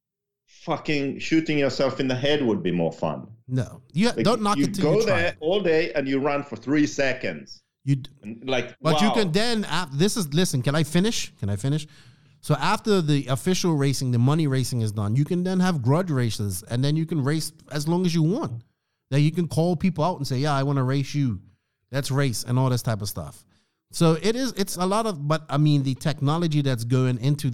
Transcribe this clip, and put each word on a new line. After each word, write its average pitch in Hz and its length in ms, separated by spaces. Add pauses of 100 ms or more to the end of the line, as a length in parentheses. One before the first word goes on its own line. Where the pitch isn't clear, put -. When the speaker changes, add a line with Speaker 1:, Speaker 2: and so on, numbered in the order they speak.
(460)
Speaker 1:
fucking 143 720
shooting 156 400
yourself 135 420
in 135 80
the 131 60
head 143 280
would 104 200
be 87 100
more 85 180
fun. 73 360 (200)
Speaker 2:
No, 127 360 (100)
you 190 140
Speaker 1:
Like, - 180
Speaker 2:
don't 226 160
knock 208 160
Speaker 1:
you 277 80
Speaker 2:
it - 100
till 196 100
Speaker 1:
go 151 160
Speaker 2:
you 220 60
try 185 140
Speaker 1:
there 170 120
Speaker 2:
it. - 80
Speaker 1:
all 175 200
day 170 320
and 139 160
you 139 100
run 143 240
for 117 140
three 147 300
seconds. 117 760 (220)
Speaker 2:
You 135 120
d- 123 140 (120)
Speaker 1:
And, 113 260
like, 127 320
Speaker 2:
but 160 220
you 214 60
Speaker 1:
wow. - 60
Speaker 2:
can 208 180
then, 214 340
uh, 160 260
this 170 240
is, 165 160
listen, 156 300
can 139 120
I 160 80
finish? 190 480 (100)
Can 98 100
I 101 60
finish? 143 300 (540)
So - 140
after 190 480
the 143 240
official 170 480
racing, 139 380
the 120 60
money 147 280
racing 131 340
is 110 120
done, 104 220
you 143 120
can 180 180
then 185 160
have 180 220
grudge 156 280
races, 107 520
and 120 200
then 147 140
you 160 80
can 160 180
race 151 300 (180)
as 147 160
long 175 200
as 160 80
you 170 80
want. 151 400 (480)
Then 139 120
you 151 80
can 160 180
call 170 280
people 156 280
out 170 140
and 139 80
say, 123 120
"Yeah, 147 140
I 135 100
wanna 139 220
race 135 300
you. 127 260 (500)
Let's 135 200
race," 135 340
and 123 140
all 131 120
this 120 120
type 110 200
of 98 60
stuff. - 360 (480)
So 165 280
it 208 160
is, 254 160
it's 196 240
a 180 100
lot 214 200
of, 151 200
but, 156 220
I 135 100
mean, 147 260
the 135 100
technology 151 680
that's 131 240
going 127 340
into 139 340